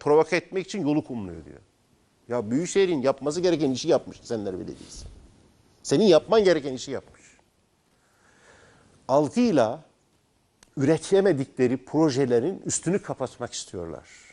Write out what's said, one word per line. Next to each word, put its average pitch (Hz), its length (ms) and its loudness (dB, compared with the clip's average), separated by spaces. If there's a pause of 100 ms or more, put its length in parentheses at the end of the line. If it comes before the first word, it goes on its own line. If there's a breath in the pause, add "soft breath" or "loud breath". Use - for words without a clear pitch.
provoke 156 360 4
etmek 175 300 -6
için 190 200 -6
yolu 147 180 0
kumluyor." 90 400 -10
diyor. 69 140 -20 (680)
Ya 117 220 -4
Büyükşehir'in 170 520 0
yapması 139 380 -2
gereken 156 300 2
işi 131 180 -4
yapmış 131 320 0
Esenler 101 340 -8
Belediyesi. 85 520 -14 (760)
Senin 156 220 2
yapman 196 400 4
gereken 147 280 2
işi 131 180 -10
yapmış. - 300 -12 (1900 soft breath)
Algıyla 147 760 2 (920)
üretemedikleri 143 1080 0
projelerin 139 840 0
üstünü 180 360 -4
kapatmak 123 500 -10
istiyorlar. 82 560 -12 (240)